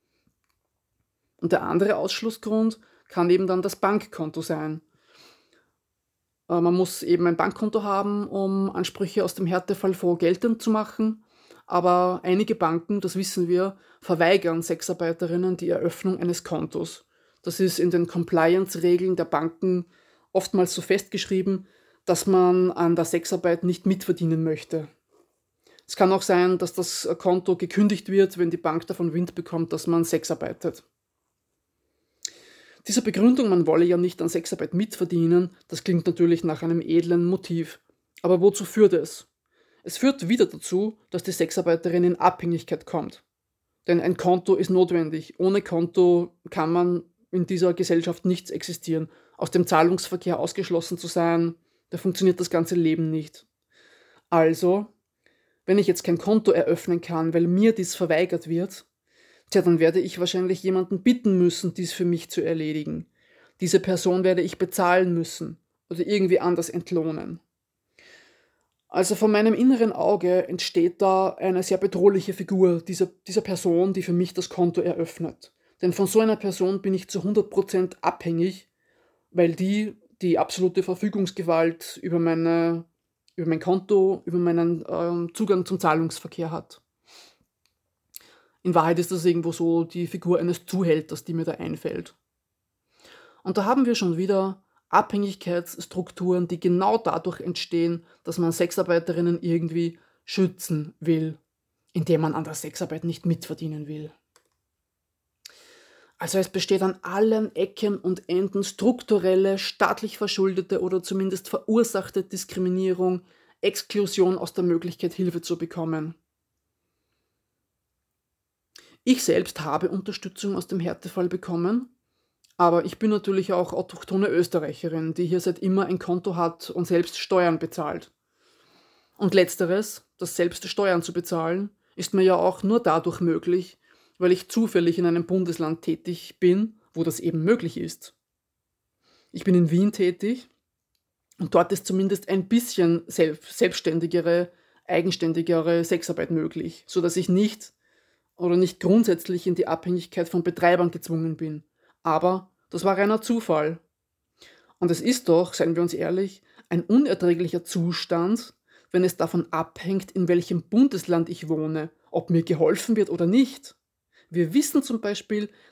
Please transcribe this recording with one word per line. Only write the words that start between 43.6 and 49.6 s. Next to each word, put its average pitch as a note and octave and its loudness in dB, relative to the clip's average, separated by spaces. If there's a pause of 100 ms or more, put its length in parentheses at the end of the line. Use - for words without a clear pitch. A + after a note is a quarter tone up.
Denn E3+ 4
ein F3+ 0
Konto F3+ 2
ist F#3 0
notwendig. E3 0
Ohne G3 2
Konto F3 2 (140)
kann D#3+ -2
man F3 0 (260)
in F3 0
dieser F3+ 2
Gesellschaft F3 0
nichts F3+ -2
existieren. E3 -6 (280)
Aus - -6
dem F3+ 2